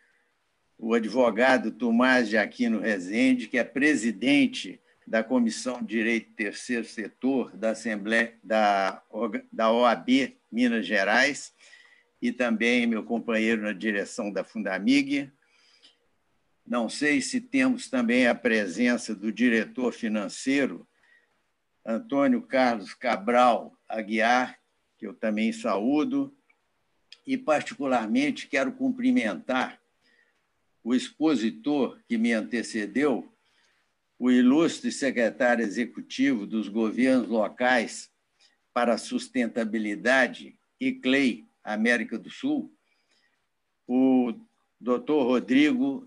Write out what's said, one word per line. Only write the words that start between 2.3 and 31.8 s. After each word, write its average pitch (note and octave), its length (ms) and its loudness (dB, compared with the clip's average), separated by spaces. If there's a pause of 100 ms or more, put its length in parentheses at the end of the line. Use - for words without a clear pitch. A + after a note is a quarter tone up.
Aquino A2 440 0
Rezende, A2 680 0
que B2+ 100 -2
é A2+ 60 0
presidente B2+ 1160 0 (260)
da A2+ 160 0
Comissão A#2+ 580 -2
de A2+ 60 -6
Direito A2 460 -2
Terceiro A2 520 -6
Setor A#2+ 720 -4
da A2 140 -2
Assembleia, A2 720 -4
da G2+ 680 2
orga-, A2 420 -6
da A2+ 180 2
O A#2+ 140 4
A A#2 100 4
B B2+ 420 0 (140)
Minas A#2 360 0
Gerais, G#2+ 640 0 (720)
e A#2+ 100 0
também A#2 540 0
meu A2 180 -2
companheiro A2 580 -2
na G#2+ 100 -4
direção G2+ 600 -4
da F#2+ 100 -4
Fundamig. C3+ 880 0 (1400)
Não A3+ 220 -2
sei D3 320 0
se B2+ 180 -4
temos B2+ 520 0
também B2 360 2
a A#2+ 80 4
presença A2+ 800 0
do G2+ 160 -6
diretor A2+ 640 0
financeiro, G#2+ 960 -4 (960)
Antônio B2 560 0
Carlos A#2+ 540 -2
Cabral A#2 800 2 (100)
Aguiar, A2+ 720 0 (380)
que A2+ 100 -12
eu G2 60 -10
também A2 400 -2
saúdo, B2+ 800 0 (920)
e C3+ 100 -2
particularmente B2+ 1120 0
quero C3+ 240 -2
cumprimentar B2 1080 -2 (1040)
o A#2 120 0
expositor C3 1040 0 (100)